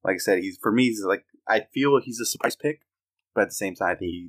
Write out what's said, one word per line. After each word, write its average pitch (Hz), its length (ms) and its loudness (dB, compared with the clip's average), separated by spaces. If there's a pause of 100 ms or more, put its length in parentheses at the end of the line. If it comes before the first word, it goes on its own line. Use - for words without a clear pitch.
Like 95 140 0
I - 20 -8
said, 95 220 2
he's, 92 200 -8
for 107 120 2
me, 127 160 4
he's 107 160 -2
like, 98 200 0 (240)
I 107 240 0
feel 139 280 2
he's 120 180 -12
a 117 80 -4
surprise - 300 -2
pick, 151 240 -4 (520)
but 107 100 2
at 98 80 2
the - 40 -14
same 95 220 -6
time, 90 140 0
I 87 40 0
think 87 160 -6
he 87 180 -10